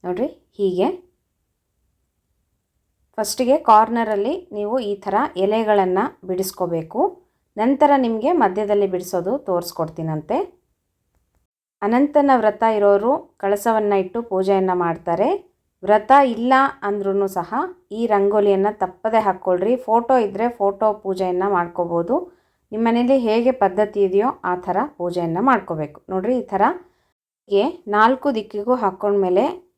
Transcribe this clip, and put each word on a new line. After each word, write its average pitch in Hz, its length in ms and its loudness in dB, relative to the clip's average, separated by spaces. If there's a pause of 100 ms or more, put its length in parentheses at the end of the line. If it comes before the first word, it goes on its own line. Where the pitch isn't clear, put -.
ನೋಡ್ರಿ, 185 240 -4
ಹೀಗೆ - 840 -4 (2000)
ಫಸ್ಟಿಗೆ 240 400 0
ಕಾರ್ನರಲ್ಲಿ 226 920 2
ನೀವು 208 280 -4
ಈ 202 160 -4
ಥರ 196 200 -6 (220)
ಎಲೆಗಳನ್ನ 202 640 2 (240)
ಬಿಡಿಸ್ಕೋಬೇಕು. 185 1000 -4 (320)
ನಂತರ 269 400 2
ನಿಮಗೆ 233 340 0
ಮಧ್ಯದಲ್ಲಿ 202 560 2
ಬಿಡಿಸೋದು 185 500 -4
ತೋರಿಸ್ಕೊಡ್ತೀನಂತೆ. 170 1300 -6 (1160)
ಅನಂತನ 277 540 2
ವ್ರತ 214 280 0
ಇರೋರು 214 540 2
ಕಳಸವನ್ನ 208 760 -2
ಇಟ್ಟು 196 280 -2
ಪೂಜೆಯನ್ನ 190 520 0
ಮಾಡ್ತಾರೆ. 180 800 -2 (320)
ವ್ರತ 214 280 2 (140)
ಇಲ್ಲ 240 280 0 (280)
ಅಂದ್ರೂ 196 460 -2
ಸಹ 190 260 -6 (380)
ಈ 226 140 -4
ರಂಗೋಲಿಯನ್ನ 202 680 2
ತಪ್ಪದೆ 214 480 -2
ಹಾಕ್ಕೊಳ್ರಿ. 190 560 0
ಫೋಟೋ 240 420 0
ಇದ್ರೆ 214 320 -2
ಫೋಟೋ 202 440 0
ಪೂಜೆಯನ್ನ 185 540 -4
ಮಾಡ್ಕೋಬೋದು. 175 840 -2 (400)
ನಿಮ್ಮ 220 160 -2
ಮನೇಲಿ 247 300 2
ಹೇಗೆ 233 340 2
ಪದ್ಧತಿ 208 520 0
ಇದೆಯೋ 196 240 2 (160)
ಆ 180 120 -2
ಥರ 180 220 -4 (200)
ಪೂಜೆಯನ್ನ 175 440 -4
ಮಾಡ್ಕೋಬೇಕು. 170 680 -2
ನೋಡ್ರಿ, 190 280 -2
ಈ 226 40 -4
ಥರ 196 200 -4 (880)
ಹೀಗೆ 208 380 0
ನಾಲ್ಕು 233 480 2
ದಿಕ್ಕಿಗೂ 214 400 -2
ಹಾಕ್ಕೊಂಡ್ಮೇಲೆ 202 1000 0